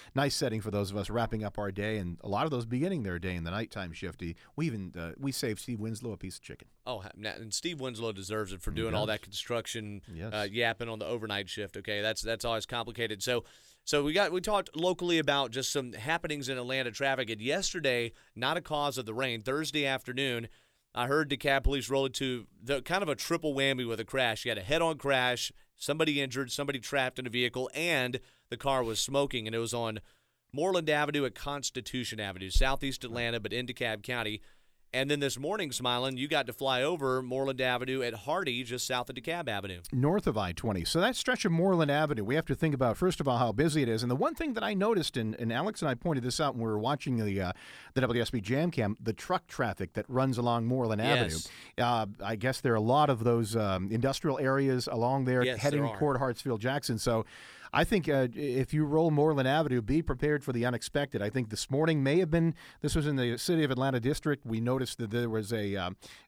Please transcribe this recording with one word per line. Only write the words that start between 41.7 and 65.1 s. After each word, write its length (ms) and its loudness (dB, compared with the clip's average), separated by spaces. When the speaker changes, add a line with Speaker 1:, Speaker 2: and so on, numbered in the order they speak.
Speaker 1:
Avenue, 320 2
we 100 0
have 120 2
to 100 0
think 180 2
about, 220 2
first 240 2
of 80 0
all, 100 4
how 140 4
busy 320 2
it 40 2
is. 140 2
And 80 0
the 60 2
one 180 0
thing 200 -2
that 100 -2
I 100 0
noticed, 420 2
and, 200 0
and 160 -2
Alex 280 -2
and 80 0
I 60 0
pointed 300 -2
this 160 -2
out 160 0
when 80 -2
we 80 0
were 80 2
watching 440 0
the, 160 0
uh, 120 -2
the 60 2
W 200 4
S 100 0
B 100 -2
Jam 320 2
Cam, 280 0
the 120 -2
truck 340 -2
traffic 460 -2
that 160 -4
runs 300 2
along 280 2
Moreland 340 2
Speaker 2:
Yes. 160 4
Speaker 1:
Avenue. 220 0
Uh, 280 4
I 100 -2
guess 260 0
there 120 4
are 20 6
a 60 4
lot 300 6
of 120 0
those, 320 4
um, 380 2
industrial 480 2
areas 500 4
along 360 0
there 180 4
Speaker 2:
Yes, 160 0
Speaker 1:
heading 220 2
Speaker 2:
there 100 0
are. 80 -8
Speaker 1:
toward 180 4
Hartsfield 400 0
Jackson. 400 0
So 280 2
I 120 4
think, 240 2
uh, 260 4
if 400 0
you 100 4
roll 280 4
Moreland 340 6
Avenue, 340 4
be 220 2
prepared 400 0
for 100 -2
the 140 2
unexpected. 560 0
I 80 0
think 200 -2
this 200 -6
morning 320 4
may 160 6
have 100 4
been, 280 4
this 160 0
was 100 2
in 80 2
the 240 2
City 240 4
of 80 4
Atlanta 300 2
District. 440 0
We 160 -2
noticed 380 0
that 140 -4